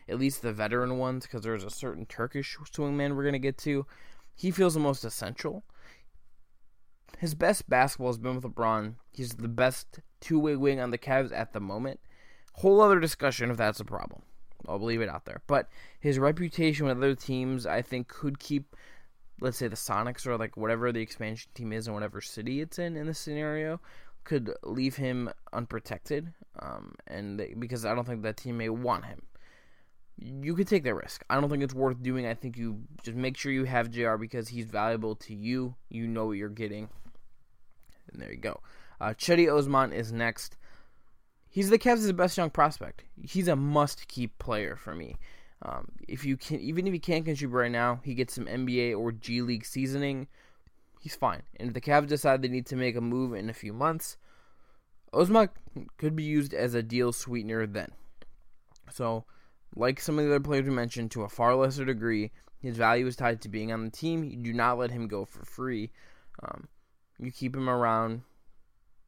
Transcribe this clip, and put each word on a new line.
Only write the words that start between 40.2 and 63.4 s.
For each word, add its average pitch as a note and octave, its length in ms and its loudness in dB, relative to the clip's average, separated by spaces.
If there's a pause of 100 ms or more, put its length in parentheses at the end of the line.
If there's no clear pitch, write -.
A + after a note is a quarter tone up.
He's G3 200 2
the A3 80 12
Cavs' G#3+ 380 4
best F3+ 220 4
young E3+ 120 2
prospect. - 540 2 (180)
He's F3+ 260 0
a D#3+ 80 6
must-keep C#3+ 840 2
player G#2+ 360 -2
for - 200 -10
me. D#2 220 -8 (440)
Um, - 280 -6 (180)
if C3 160 -6
you C3+ 140 2
can, D3+ 240 -4
even D#3+ 260 -2
if G3 60 0
he E3+ 60 -2
can't D#3+ 260 0
contribute C#3 320 -2
right A#2+ 140 4
now, A#2+ 320 2
he C#3 100 -4
gets A#2+ 200 -2
some B2 140 -6
N B2+ 180 -2
B B2 240 2
A A#2 40 0
or A#2 180 0
G A#2 300 -4
League A#2+ 240 -2
seasoning. C3+ 600 -2 (760)
He's - 140 -12
fine. G#2 280 0 (140)
And A#2+ 100 -4
if A#2 60 -2
the A#2+ 80 -4
Cavs D3 260 6
decide C#3 340 4
they C3 60 2
need B2 200 -2
to C#3 80 -6
make B2+ 200 2
a A#2+ 60 0
move B2 320 0
in G#2+ 160 -4
a A2+ 40 -6
few G#2+ 200 -10
months, D#3 440 0 (960)
Osman G3+ 360 8 (480)
could D#3 180 0
be D#3 80 -2
used D3+ 300 2
as A#2+ 200 0
a A#2 80 2
deal A#2+ 320 2
sweetener A2+ 540 -2
then. G2+ 240 -6 (1000)
So, A2+ 360 -2 (500)
like B2 240 2
some D3+ 180 0
of D3+ 80 4
the D3 60 6
other C#3+ 80 6
players C#3 260 2
we C3+ 80 2
mentioned, A#2 380 -2
to A2 120 -4
a G2+ 60 -4
far A#2+ 240 6
lesser C3+ 320 4
degree, A2 460 2 (280)
his B2 160 -6
value A#2 300 6
is B2 100 -2
tied A#2 260 0